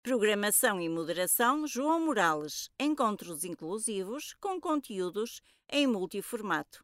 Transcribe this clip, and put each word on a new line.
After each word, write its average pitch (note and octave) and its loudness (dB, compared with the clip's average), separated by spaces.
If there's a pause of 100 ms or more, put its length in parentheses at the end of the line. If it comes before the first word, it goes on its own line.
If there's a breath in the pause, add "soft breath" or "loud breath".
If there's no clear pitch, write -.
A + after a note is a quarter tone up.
Programação G#3 4
e E3+ -2
moderação, F3+ 0
João D4 2
Morales. E3+ 0
Encontros G#3+ -2
inclusivos G3 -4
com F#4+ -4
conteúdos A3 -2 (280 soft breath)
em C#4+ 4
multiformato. G3 -2